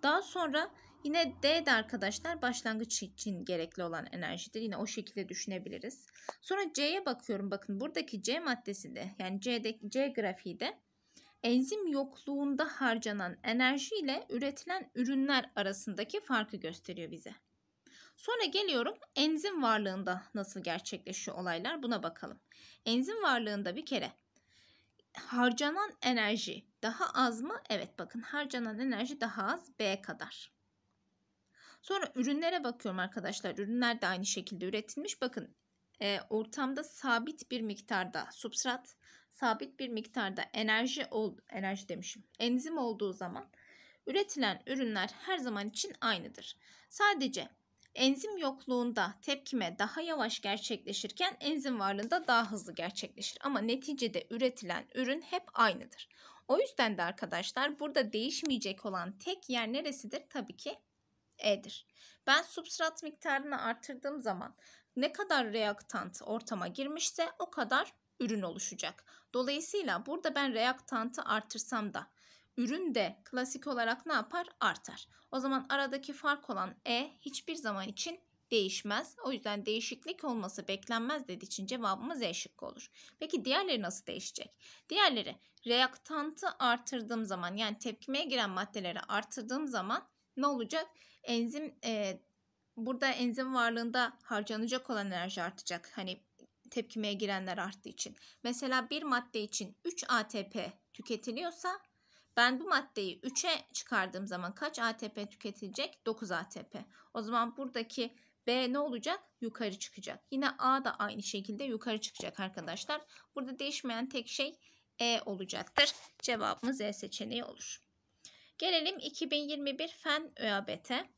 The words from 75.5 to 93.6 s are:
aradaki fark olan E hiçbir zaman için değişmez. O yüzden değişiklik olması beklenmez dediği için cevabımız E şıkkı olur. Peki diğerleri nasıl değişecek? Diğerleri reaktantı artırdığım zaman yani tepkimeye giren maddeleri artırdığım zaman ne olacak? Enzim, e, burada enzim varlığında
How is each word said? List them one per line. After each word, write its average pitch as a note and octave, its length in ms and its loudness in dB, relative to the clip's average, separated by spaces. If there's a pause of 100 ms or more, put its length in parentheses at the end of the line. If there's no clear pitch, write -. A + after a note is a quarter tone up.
aradaki C#4 440 0
fark C#4+ 380 0
olan F#3+ 260 -2 (100)
E B3+ 240 2 (100)
hiçbir - 340 -6
zaman G#3 340 -2
için E4+ 320 -6 (300)
değişmez. G#3 760 2
O C4+ 80 0
yüzden G#3 340 -2
değişiklik A#3 580 -4
olması G#3 440 -4
beklenmez A3+ 600 -2
dediği F#3+ 180 -8
için F#3+ 200 -6
cevabımız A#3 560 -2
E F3 120 0
şıkkı - 320 -8
olur. - 240 -12 (280)
Peki D#4 260 -2
diğerleri C#4+ 380 2
nasıl F#3+ 240 -4
değişecek? - 440 -8 (380)
Diğerleri D#4 480 4 (300)
reaktantı C#4+ 800 2 (120)
artırdığım A#3+ 680 0
zaman F#3 320 -4
yani G#3+ 220 -2
tepkimeye C4 460 -4
giren B3 260 2
maddeleri F#3 500 -2
artırdığım A#3+ 680 -2
zaman A#3 400 -2 (280)
ne C4 100 4
olacak? C#4+ 400 0 (360)
Enzim, B3 520 0 (100)
e, G#3 360 0 (560)
burada B3 300 0
enzim B3+ 480 2
varlığında A#3 680 2